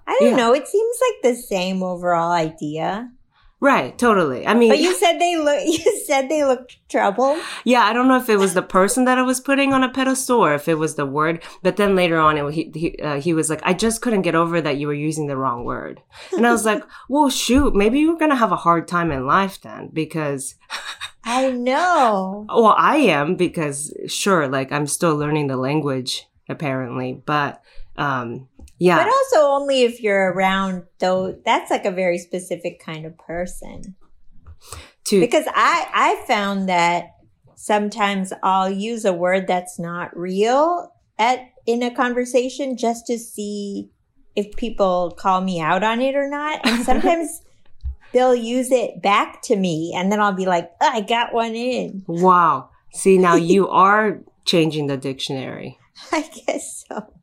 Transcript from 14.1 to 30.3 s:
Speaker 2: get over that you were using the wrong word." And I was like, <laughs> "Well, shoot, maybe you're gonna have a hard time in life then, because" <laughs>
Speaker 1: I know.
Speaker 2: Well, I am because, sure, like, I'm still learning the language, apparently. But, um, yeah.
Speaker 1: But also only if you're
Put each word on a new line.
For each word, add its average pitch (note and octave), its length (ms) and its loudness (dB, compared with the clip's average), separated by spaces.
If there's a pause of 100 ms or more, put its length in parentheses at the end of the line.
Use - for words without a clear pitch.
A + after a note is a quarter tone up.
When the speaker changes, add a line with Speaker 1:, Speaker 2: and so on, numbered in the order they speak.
Speaker 2:
get E3 140 0
over E3+ 240 0
that D3 160 -2
you D3 100 -4
were D3 80 -4
using D3+ 320 -4
the C#3 100 -6
wrong B2 280 -4
word." B2 360 -10 (360)
And A#3 100 4
I A#3+ 60 4
was G#3+ 120 0
like, G#3+ 200 0 (120)
<laughs> - 120 -20
"Well, C#4 220 2
shoot, C4 440 2
maybe A3 240 4
you're D#4+ 180 2
gonna D#4 200 2
have A3 160 2
a E3+ 40 -2 (120)
hard E3 180 2
time E3+ 240 -2
in C3 160 -4
life F#3 340 0
then, G#2+ 320 -16
because" D#3 600 -6 (160)
<laughs> - 540 -14
Speaker 1:
I C4 260 0
know. B3 1000 0
Speaker 2:
Well, G#3+ 300 6
I G3+ 200 4
am E3 360 4
because, D#3 580 -2 (140)
sure, F3 400 2
like, C3+ 240 -2
I'm D3 160 -2
still D3+ 300 0
learning D3 320 0
the C3 80 -4
language, C3 720 -4 (200)
apparently. B2+ 800 -6
But, D3 340 -2 (360)
um, B2+ 520 -6 (320)
yeah. F3 220 4
Speaker 1:
But F#4+ 100 0
also C5 360 4
only C#4 340 2
if A#3+ 180 0
you're G3 320 0